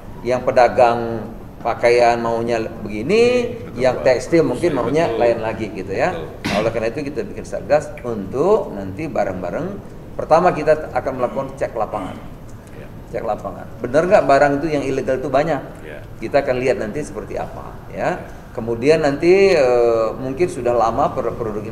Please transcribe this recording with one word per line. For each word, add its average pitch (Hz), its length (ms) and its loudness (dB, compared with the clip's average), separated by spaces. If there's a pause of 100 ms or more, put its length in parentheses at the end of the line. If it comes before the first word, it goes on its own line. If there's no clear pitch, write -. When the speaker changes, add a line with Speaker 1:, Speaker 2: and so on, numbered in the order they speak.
(240)
Speaker 1:
Yang 123 260 0
pedagang 117 800 4 (320)
pakaian 120 580 4
maunya 117 400 0 (240)
begini, 214 720 2
Speaker 2:
Betul, - 260 -10
Speaker 1:
yang 127 220 2
Speaker 2:
Pak. - 20 0
Speaker 1:
tekstil - 400 4
mungkin 135 300 0
Speaker 2:
Betul. 135 100 0
Speaker 1:
maunya 143 300 2
lain 117 260 2
lagi 107 320 -4
gitu 90 220 -8
ya. 143 180 0
Speaker 2:
Betul. 80 320 -10
Speaker 1:
Nah, - 160 -2
oleh 110 140 6
karena 113 160 -2
itu 120 180 -4
kita 139 160 -4
bikin 95 220 -10
satgas 143 400 0 (160)
untuk 120 720 0
nanti 98 320 -8
bareng-bareng. 98 640 -4 (500)
Pertama 165 340 4
kita 151 400 0
akan 131 300 -2
melakukan 123 320 -2
cek - 240 -4
lapangan. 101 400 -4 (560)
Speaker 2:
Iya. - 140 -14 (260)
Speaker 1:
Cek 113 160 -6
lapangan. 95 380 -6 (100)
Benar 139 320 0
nggak 190 160 6
barang 139 320 6
itu 143 160 -2
yang 143 160 0
ilegal 131 320 -2
itu 151 80 -4
banyak? 139 320 0 (240)
Speaker 2:
Iya. 76 140 -12 (180)
Speaker 1:
Kita 110 240 0
akan 127 160 0
lihat 127 240 0
nanti 107 240 -6
seperti 101 320 -8
apa - 400 -10 (160)
ya. - 20 -12
Speaker 2:
Iya. 110 140 -2 (440)
Speaker 1:
Kemudian 120 480 2
nanti, 170 560 4
eh, 120 560 4
mungkin 123 320 -2
sudah 120 320 0
lama 117 320 2
per-, 117 240 -4
produk 107 380 -6